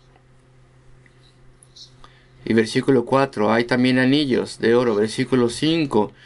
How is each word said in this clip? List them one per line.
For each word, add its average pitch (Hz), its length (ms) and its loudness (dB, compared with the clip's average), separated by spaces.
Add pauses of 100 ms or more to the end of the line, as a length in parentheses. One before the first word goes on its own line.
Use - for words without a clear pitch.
(2500)
Y 110 80 0
versículo 120 500 2
cuatro, 127 480 0
"Hay 117 140 0
también 127 340 0
anillos 131 600 0
de 113 160 2
oro". 120 200 2
Versículo 120 540 0
cinco, 143 640 -2 (120)